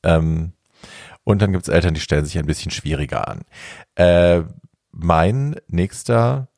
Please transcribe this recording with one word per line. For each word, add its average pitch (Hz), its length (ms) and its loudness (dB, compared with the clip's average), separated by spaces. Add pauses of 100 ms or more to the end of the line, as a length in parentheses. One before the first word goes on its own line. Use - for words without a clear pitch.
Ähm, 80 500 0 (680)
und 104 180 2
dann 98 100 2
gibt's 90 160 -4
Eltern, 82 260 2
die 78 80 -4
stellen 73 240 0
sich 73 120 -6
ein 76 80 -4
bisschen - 260 -4
schwieriger - 560 -6
an. - 140 -12 (540)
Äh, 87 480 4 (480)
mein 87 640 0 (120)
nächster 117 800 -2 (100)